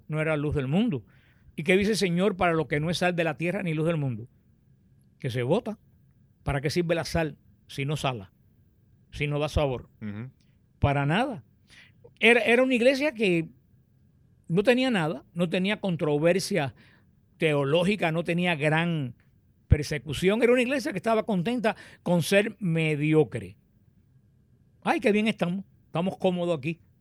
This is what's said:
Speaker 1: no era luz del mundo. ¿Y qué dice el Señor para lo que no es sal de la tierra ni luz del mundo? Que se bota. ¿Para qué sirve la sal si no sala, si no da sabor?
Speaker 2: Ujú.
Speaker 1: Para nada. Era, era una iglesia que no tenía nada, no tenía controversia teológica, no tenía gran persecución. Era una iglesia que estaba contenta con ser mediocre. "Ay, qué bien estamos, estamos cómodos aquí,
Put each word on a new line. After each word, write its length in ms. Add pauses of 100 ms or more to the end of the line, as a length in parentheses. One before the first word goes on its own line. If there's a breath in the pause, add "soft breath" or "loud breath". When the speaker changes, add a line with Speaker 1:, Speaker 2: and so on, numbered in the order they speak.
Speaker 1:
no 140
era 160
luz 180
del 120
mundo. 360 (540 soft breath)
¿Y 60
qué 120
dice 160
el 60
Señor 400
para 160
lo 160
que 100
no 100
es 100
sal 160
de 100
la 120
tierra 260
ni 100
luz 140
del 100
mundo? 320 (880)
Que 120
se 120
bota. 340 (640)
¿Para 180
qué 80
sirve 260
la 100
sal 320 (300)
si 180
no 120
sala, 340 (800)
si 160
no 120
da 100
sabor? 400 (120)
Speaker 2:
Ujú. 280 (500)
Speaker 1:
Para 280
nada. 360 (760 loud breath)
Era, 220
era 200
una 140
iglesia 400
que 340 (1000)
no 140
tenía 300
nada, 420
no 160
tenía 320
controversia 920 (640 soft breath)
teológica, 720
no 120
tenía 320
gran 600 (520)
persecución. 760
Era 100
una 80
iglesia 300
que 80
estaba 240
contenta 520 (280 loud breath)
con 180
ser 380
mediocre. 960 (1300)
"Ay, 160
qué 120
bien 160
estamos, 380 (220)
estamos 300
cómodos 380
aquí, 240 (220)